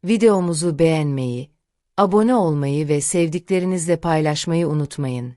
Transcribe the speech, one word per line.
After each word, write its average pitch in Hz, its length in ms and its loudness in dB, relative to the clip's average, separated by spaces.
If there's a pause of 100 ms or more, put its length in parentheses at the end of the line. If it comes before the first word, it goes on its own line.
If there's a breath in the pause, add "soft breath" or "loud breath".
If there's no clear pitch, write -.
Videomuzu 175 760 2
beğenmeyi, 139 720 0 (460)
abone 214 380 2
olmayı 147 520 0
ve 147 140 0
sevdiklerinizle 175 960 -2
paylaşmayı 165 680 0
unutmayın. 135 680 -4